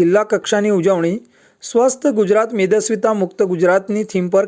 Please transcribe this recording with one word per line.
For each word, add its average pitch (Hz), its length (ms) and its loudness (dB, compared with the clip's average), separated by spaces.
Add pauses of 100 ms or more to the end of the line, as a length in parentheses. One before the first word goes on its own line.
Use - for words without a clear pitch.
જિલ્લા 190 320 2
કક્ષાની 208 460 0
ઉજવણી 175 380 0 (460)
સ્વસ્થ 254 560 0
ગુજરાત, 214 400 0
મેદસ્વીતા 214 640 0
મુક્ત - 160 -4 (140)
ગુજરાતની 190 580 0
થીમ 180 180 -2
પર 196 180 0